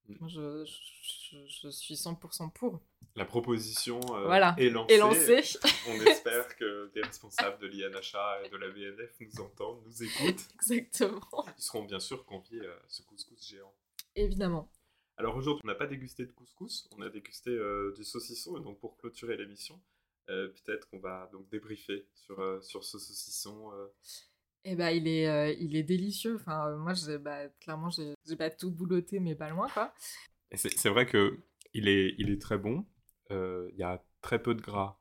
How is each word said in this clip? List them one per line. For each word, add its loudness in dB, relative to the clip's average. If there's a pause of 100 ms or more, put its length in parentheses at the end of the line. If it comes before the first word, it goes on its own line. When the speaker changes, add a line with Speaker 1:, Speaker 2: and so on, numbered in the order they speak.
Speaker 1:
Mm. -16
Speaker 2:
Moi, -10
je, -8
je, -12 (100)
je, -12
je -12
suis -10
cent -4
pour -14
cent -8
pour. -4 (340)
Speaker 1:
La -2
proposition, 0 (160)
euh, -2
Speaker 2:
Voilà. 8
Speaker 1:
est 8
lancée. 8
Speaker 2:
Est 12
lancée. 8
Speaker 1:
<laughs> 4
On -2
espère 6
que -4
des -4
responsables -4
de -8
l'I -10
N -6
H -8
A -2
et -10
de -12
la -8
B -14
N -12 (120)
F -20
nous -14
entendent, -10
nous -12
écoutent. 0
Speaker 2:
<laughs> -20
Exactement. 0 (120)
Speaker 1:
Ils -12
seront -4
bien -6
sûr -8
conviés -12
à -14
ce -16
couscous -18
géant. -18 (440)
Speaker 2:
Évidemment. 0 (480)
Speaker 1:
Alors -2
aujourd'hui, 0
on -6
n'a -2
pas -2
dégusté -8
de -20
couscous, -14
on -14
a -8
dégusté, -10
euh, -2
du -16
saucisson, -10
et -10
donc -14
pour -14
clôturer -8
l'émission, -12 (500)
euh, -4
peut-être -8
qu'on -16
va -10
donc -20
débriefer -8
sur, -16
euh, -2
sur -12
ce -12
saucisson, -10
euh. -12 (800)
Speaker 2:
Eh -2
ben, 2
il 2
est, 4
euh, 2
il -4
est 2
délicieux. 0
Enfin, -2
euh, -4
moi, -2
j'ai, -2
bah, -8 (120)
clairement, -6
j'ai, -4 (120)
j'ai -6
pas 0
tout -4
boulotté, 0
mais 0
pas -8
loin, 0
quoi. -2 (580)
Speaker 1:
Et -6
c'est, 0 (100)
c'est 6
vrai 8
que 6 (360)
il 2
est, 6
il 0
est 0
très 0
bon. 0 (460)
Euh, -4
il -12
y -4
a -2 (200)
très 0
peu 2
de -8
gras. -4